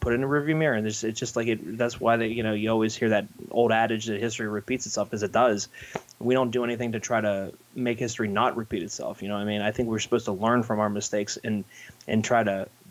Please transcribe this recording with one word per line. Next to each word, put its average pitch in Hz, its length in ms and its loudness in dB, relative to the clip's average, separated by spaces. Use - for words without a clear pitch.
put 120 120 2
it 120 40 4
in 131 80 0
a - 20 0
rearview 147 300 2
mirror. 156 180 4
And 107 140 0
it's, 107 160 -4
it's 110 160 -4
just - 160 -6
like 113 100 0
it, 110 320 -2
that's 120 220 0
why 117 160 6
they, 113 120 0
you 117 140 -2
know, 110 100 0
you 107 180 0
always 110 260 2
hear 113 140 2
that 104 160 2
old 117 180 4
adage 110 360 2
that 107 140 -2
history 113 280 -2
repeats 107 380 -4
itself, 104 220 -4
'cause 104 140 -4
it 101 80 -2
does. 113 380 4
We 120 160 2
don't 127 160 2
do 120 140 0
anything 117 280 -2
to 110 80 -2
try 113 200 0
to 101 320 0
make 120 240 -2
history 113 260 -2
not 107 300 2
repeat 107 260 -4
itself. - 400 -8
You 95 60 -6
know 104 60 -2
what 101 80 -2
I - 20 -2
mean? 104 180 0
I 107 80 0
think 117 180 -2
we're 110 120 -2
supposed 117 240 0
to 107 80 -4
learn 113 320 2
from 110 160 0
our 107 100 2
mistakes 104 540 -4
and, 107 200 -2
and 110 160 2
try 117 180 4
to 98 240 0